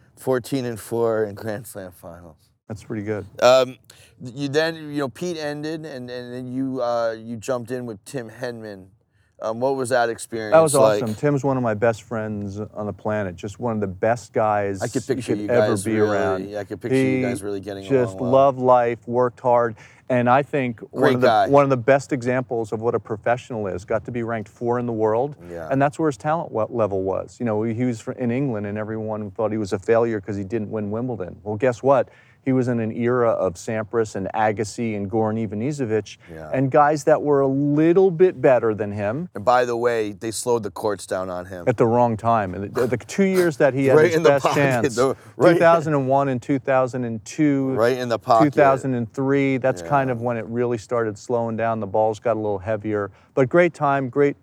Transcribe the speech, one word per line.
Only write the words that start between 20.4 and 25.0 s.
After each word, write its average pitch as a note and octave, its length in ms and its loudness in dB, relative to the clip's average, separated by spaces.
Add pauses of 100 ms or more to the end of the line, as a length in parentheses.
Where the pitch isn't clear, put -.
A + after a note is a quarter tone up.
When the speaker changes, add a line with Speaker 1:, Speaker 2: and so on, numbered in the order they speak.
Speaker 2:
think B2+ 380 -4
one B2 220 -4
Speaker 1:
Great C#3 140 4
Speaker 2:
of B2+ 40 0
the, B2+ 60 4
Speaker 1:
guy. G#2+ 220 4
Speaker 2:
one C#3+ 160 6
of C#3 60 2
the C3 60 2
best C3+ 380 2
examples B2 580 -2
of A2 80 -6
what A#2 140 0
a A2+ 60 0
professional A#2 640 -4
is. F2+ 180 -6
Got A2 220 -4
to C3+ 40 -10
be A#2+ 120 -6
ranked A2 260 -6
four A#2+ 300 -2
in A#2+ 80 -4
the A#2 80 -4
world, A2+ 420 0 (140)